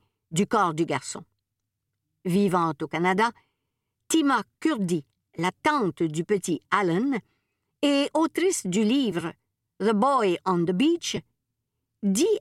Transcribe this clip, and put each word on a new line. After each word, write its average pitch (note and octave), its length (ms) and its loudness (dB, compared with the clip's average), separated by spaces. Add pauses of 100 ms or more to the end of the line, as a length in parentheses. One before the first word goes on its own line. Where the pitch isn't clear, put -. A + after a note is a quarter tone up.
(320)
du F#3 160 0
corps F#3+ 260 0
du D#3 120 0
garçon. D3 380 -8 (1000)
Vivant F3 560 2
au D#3 60 -6
Canada, F#3 420 0 (760)
Tima C#4 340 2 (180)
Kurdi, F#3 460 -2 (320)
la F3 140 -2
tante B3+ 500 -2
du D#3+ 240 -2
petit F#3 360 -2 (100)
Alan, G3 400 0 (720)
et C#4+ 320 2
autrice E4 500 0
du F#3+ 180 0
livre G#3 500 0 (460)
The G#3+ 140 2
Boy G#3+ 520 2
on F3 200 0
the F#3 60 -2
Beach, D4+ 460 0 (840)
dit G3+ 240 2 (160)